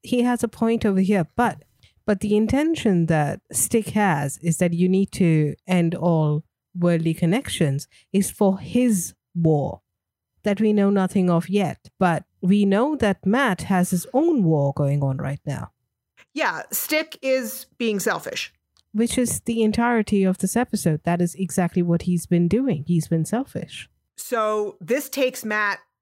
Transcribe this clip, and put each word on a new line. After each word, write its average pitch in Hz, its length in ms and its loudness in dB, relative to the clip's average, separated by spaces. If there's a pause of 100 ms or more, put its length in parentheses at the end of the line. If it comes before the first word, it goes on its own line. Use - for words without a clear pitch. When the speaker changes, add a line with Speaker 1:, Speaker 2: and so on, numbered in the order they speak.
Speaker 1:
he 247 200 0
has 247 200 0
a 240 40 -2
point 226 380 -2
over 190 160 2
here, 190 340 2
but, 233 280 -2 (420)
but 202 160 0
the 208 160 0
intention 220 720 2
that 151 340 0 (100)
Stick - 380 -2
has 160 480 0
is 165 200 -2
that 175 160 2
you 175 140 2
need 190 260 2
to 156 420 2 (120)
end 175 280 2
all 156 480 0 (340)
worldly 170 380 2
connections 165 720 0 (260)
is 196 160 0
for 190 300 0
his 233 540 0 (200)
war 160 480 0 (640)
that 208 180 0
we 214 100 4
know 202 200 4
nothing 185 380 2
of 175 200 0
yet. 190 400 -2 (100)
But 175 260 0 (160)
we 202 240 4
know 226 320 2
that 202 280 -2
Matt 220 380 0
has 180 260 0
his 180 240 -4
own 302 300 2
war 147 300 2
going 143 300 0
on 135 140 -2
right 135 280 -6
now. 135 260 -8 (640)
Speaker 2:
Yeah, 196 380 -4
Stick 311 500 -4
is 262 440 -4 (120)
being 220 220 -2
selfish. - 540 -6 (400)
Speaker 1:
Which 226 240 0
is 247 240 -2
the 226 220 -2
entirety 220 600 2
of 185 140 0
this - 180 -4
episode. 202 480 -2
That 170 180 0
is 175 140 -2
exactly 180 460 -2
what 170 220 0
he's 180 220 -2
been 170 220 2
doing. 196 400 0
He's 170 200 0
been 165 180 0
selfish. - 640 -8 (280)
Speaker 2:
So 214 600 -2
this 240 300 -4
takes 254 340 -2
Matt 208 360 -2 (220)